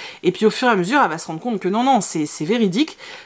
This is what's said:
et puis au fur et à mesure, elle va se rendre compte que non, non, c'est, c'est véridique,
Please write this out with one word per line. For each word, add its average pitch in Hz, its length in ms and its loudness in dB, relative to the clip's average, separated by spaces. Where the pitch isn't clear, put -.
et 180 100 2
puis 214 140 0
au 208 60 4
fur - 160 0
et 240 40 4
à 220 40 4
mesure, 202 280 2
elle 185 60 2
va 156 80 -6
se - 80 -8
rendre 160 140 -8
compte 226 200 -4
que 190 80 -4
non, 208 140 0
non, 254 180 4
c'est, 160 280 -2
c'est - 180 -6
véridique, 220 500 0